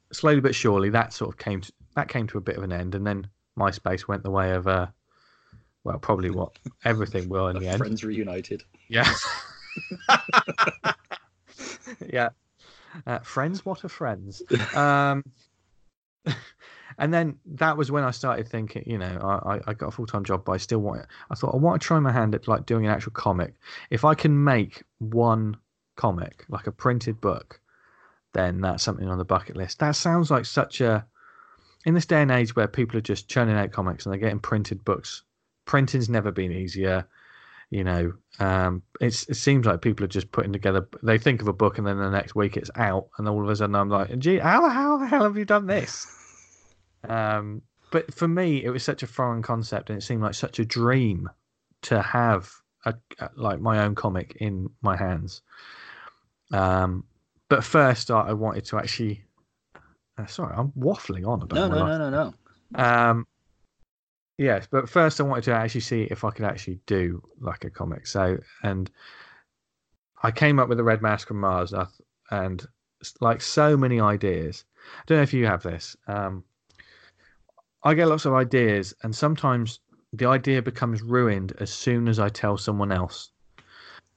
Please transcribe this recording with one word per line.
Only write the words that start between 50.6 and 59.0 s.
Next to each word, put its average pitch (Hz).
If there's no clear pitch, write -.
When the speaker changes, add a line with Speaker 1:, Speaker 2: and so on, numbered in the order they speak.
Speaker 1:
a 117
dream 117
to 113
have 113
a, 113
a, -
like, 104
my 107
own 104
comic 92
in 95
my 98
hands. 92
Um, 92
but 131
first, 135
I, 110
I 107
wanted 107
to 107
actually, 104